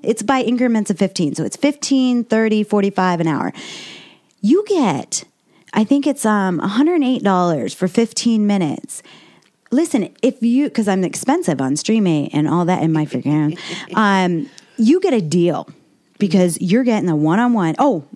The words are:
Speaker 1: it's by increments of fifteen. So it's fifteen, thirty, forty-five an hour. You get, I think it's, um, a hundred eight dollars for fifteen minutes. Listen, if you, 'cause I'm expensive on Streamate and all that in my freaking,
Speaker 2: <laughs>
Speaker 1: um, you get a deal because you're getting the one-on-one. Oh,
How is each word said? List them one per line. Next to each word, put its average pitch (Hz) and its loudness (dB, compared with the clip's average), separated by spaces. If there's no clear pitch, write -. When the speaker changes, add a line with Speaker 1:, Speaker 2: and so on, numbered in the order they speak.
Speaker 1:
it's 220 -2
by 262 0
increments 233 0
of 165 -6
fifteen. 185 -2
So 156 -4
it's 104 -8
fifteen, 254 0
thirty, 220 2
forty-five 196 0
an 165 0
hour. 127 -2
You 311 2
get, 254 -2
I 220 0
think 277 0
it's, 277 -2
um, 196 0
a - -4
hundred 294 2
eight 254 0
dollars 175 0
for 185 -2
fifteen 220 0
minutes. 190 -4
Listen, 262 0
if 247 0
you, 247 0
'cause 214 -2
I'm 190 2
expensive 185 -2
on 135 -2
Streamate 180 0
and 156 0
all 175 0
that 175 0
in 160 2
my 156 0
freaking, 147 -2
Speaker 2:
<laughs> - -14
Speaker 1:
um, 190 0
you 254 4
get 370 0
a 220 2
deal 165 0
because 180 2
you're 214 2
getting 220 0
the 165 0
one-on-one. 175 2
Oh, 240 2